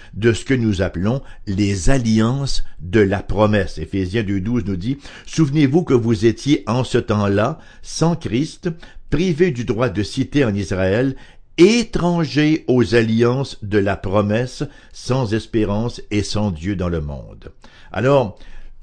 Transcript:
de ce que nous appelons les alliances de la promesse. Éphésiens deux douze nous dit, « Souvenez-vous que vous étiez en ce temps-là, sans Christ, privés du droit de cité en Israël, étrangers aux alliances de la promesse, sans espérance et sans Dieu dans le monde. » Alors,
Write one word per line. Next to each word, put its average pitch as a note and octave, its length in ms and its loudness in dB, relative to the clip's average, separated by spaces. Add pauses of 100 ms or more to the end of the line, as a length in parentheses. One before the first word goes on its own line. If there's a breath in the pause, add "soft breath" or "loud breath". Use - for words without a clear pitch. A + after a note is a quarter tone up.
(140 loud breath)
de A2 200 2
ce - 120 -4
que C3+ 80 0
nous A2 280 0
appelons G2 400 -2 (260 loud breath)
les G2+ 420 0
alliances A#2+ 760 2 (160 soft breath)
de F2+ 200 0
la G2 240 2
promesse. G#2 540 2
Éphésiens F#2+ 460 -4
deux G2 180 -2
douze A2 240 -2
nous G2 100 -2
dit, « A2+ 220 -4 (280 loud breath)
Souvenez-vous D3+ 580 2
que C#3 100 2
vous A2+ 320 2
étiez C3+ 420 2
en B2 160 0
ce A#2+ 140 -2
temps-là, G#2 600 0 (220 loud breath)
sans E3 340 0
Christ, D#3 540 -4 (400 loud breath)
privés E3+ 420 2
du A#2+ 120 -6
droit A2+ 260 -2
de G2+ 140 -2
cité C3+ 400 -2
en A2 100 2
Israël, G2+ 640 0 (420 loud breath)
étrangers E3 1080 2
aux B2 260 2
alliances A#2 680 2
de G#2 140 -2
la G2 180 0
promesse, G#2 680 -2 (280 loud breath)
sans B2 420 -2
espérance A2 680 -2 (100)
et G#2 120 0
sans G#2 280 -2
Dieu F2 240 -4
dans F2 140 -2
le E2 120 -2
monde. » A#1+ 500 -12 (420 loud breath)
Alors, A#2+ 440 2 (460 soft breath)